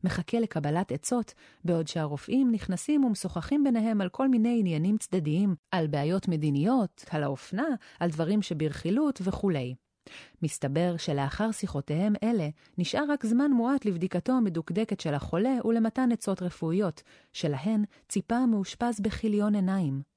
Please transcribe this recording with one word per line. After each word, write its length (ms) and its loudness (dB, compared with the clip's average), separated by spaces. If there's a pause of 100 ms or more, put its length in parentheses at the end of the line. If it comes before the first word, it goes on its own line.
מחכה 360 -2
לקבלת 520 0
עצות, 420 -4 (300)
בעוד 240 0
שהרופאים 640 0
נכנסים 520 0
ומשוחחים 600 0
ביניהם 360 2
על 80 -2
כל 200 0
מיני 300 4
עניינים 400 2
צדדיים, 560 0 (160)
על 160 0
בעיות 420 0
מדיניות, 840 2
על 120 -2
האופנה, 440 -4 (340)
על 100 2
דברים 320 0
שברכילות 800 0
וכולי. 520 -2 (680)
מסתבר 540 0
שלאחר 560 -2
שיחותיהם 720 -2
אלה, 260 0 (300)
נשאר 300 0
רק 180 -2
זמן 240 4
מועט 340 2
לבדיקתו 480 0
המדוקדקת 680 0
של 140 -2
החולה 500 0
ולמתן 480 2
עצות 300 -2
רפואיות, 600 -2 (300)
שלהן 520 0 (240)
ציפה 280 -2
המאושפז 640 0
בכיליון 540 0
עיניים. 480 0 (140)